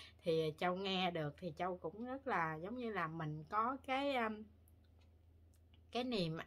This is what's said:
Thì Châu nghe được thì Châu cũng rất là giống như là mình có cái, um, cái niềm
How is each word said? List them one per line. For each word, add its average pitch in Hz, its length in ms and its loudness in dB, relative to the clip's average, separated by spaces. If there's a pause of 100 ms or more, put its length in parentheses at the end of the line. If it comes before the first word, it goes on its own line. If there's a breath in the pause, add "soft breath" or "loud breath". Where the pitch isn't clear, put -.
(220 loud breath)
Thì 160 360 4
Châu 180 180 2
nghe 185 340 2
được 151 280 -2
thì 175 180 -6
Châu 180 200 -2
cũng 180 300 -6
rất 269 200 -6
là 170 280 2
giống 185 220 -6
như 233 160 -4
là 175 160 0
mình 156 400 -4
có 226 280 2 (100)
cái, 277 300 2
um, 220 260 0 (1500)
cái 247 120 0
niềm 175 420 0